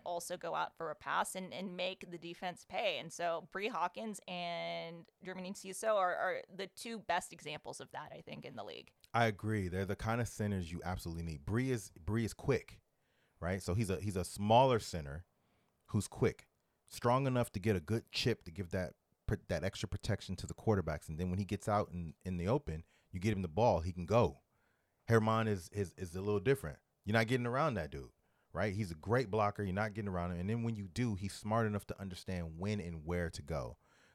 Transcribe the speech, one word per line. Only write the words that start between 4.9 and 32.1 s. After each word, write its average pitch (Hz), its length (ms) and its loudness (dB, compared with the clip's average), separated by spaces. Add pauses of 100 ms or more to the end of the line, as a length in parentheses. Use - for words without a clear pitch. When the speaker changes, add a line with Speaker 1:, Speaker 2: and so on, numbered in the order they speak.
Speaker 1:
Germaine 185 300 -8
Cecil 214 400 0
are, 180 200 4
are 170 220 0 (180)
the 190 200 -6
two 233 240 -8
best 175 340 0
examples 147 460 -10
of - 120 -14
that, 143 240 -10
I - 60 -14
think, - 240 -12
in - 100 -12
the 104 80 -8
league. 78 280 -12 (220)
Speaker 2:
I 117 120 6
agree. 104 420 0
They're 92 180 0
the 95 100 0
kind 113 260 0
of 110 60 0
centers 95 440 0
you 85 140 -6
absolutely 85 380 -4
need. 76 220 -6
Bree 127 260 0
is, 117 200 -2 (140)
Bree 110 200 2
is - 80 -4
quick, - 460 0 (600)
right? 90 220 -2
So 87 120 0
he's 104 160 2
a, 92 80 0
he's 101 180 -4
a 90 80 0
smaller 117 560 6
center 76 460 -6 (600)
who's 104 200 0
quick, - 400 0 (400)
strong 131 400 2
enough 123 260 2
to 101 60 -4
get 101 160 4
a 85 60 2
good 101 300 0
chip - 340 2
to 82 60 -12
give 85 200 -6
that 92 220 -2 (340)
pr-, 110 80 2 (140)
that 82 140 0
extra 95 260 -2
protection - 480 -2
to - 100 -8
the - 60 -8
quarterbacks. 82 560 2
And 76 80 -4
then 90 120 0
when 90 100 2
he 101 60 0
gets 101 220 -4
out 104 240 2
in, 85 220 -6 (100)
in 92 140 -2
the 87 100 0
open, 101 360 0 (280)
you 92 80 -6
get 107 140 4
him 98 80 0
the 90 60 0
ball, 92 340 4
he 90 100 -2
can 87 140 -6
go. 104 340 4 (680)
Herman 110 400 6
is, 98 260 0
is, 98 240 -2
is 90 180 -8
a 95 60 -2
little 104 180 2
different. 98 380 2 (260)
You're 107 140 4
not 113 100 6
getting 120 200 2
around 135 260 2
that 80 160 -2
dude, 69 220 -10 (420)
right? 92 200 2
He's 98 180 -2
a 82 40 -4
great 98 360 2
blocker. 104 320 2
You're 92 100 2
not 104 200 0
getting 104 140 -4
around 90 240 0
him. 87 80 -2
And 92 100 0
then 117 140 0
when 117 120 0
you 101 120 -6
do, 117 280 0
he's 95 180 -4
smart 110 320 2
enough 104 220 0
to - 120 -8
understand 90 580 -6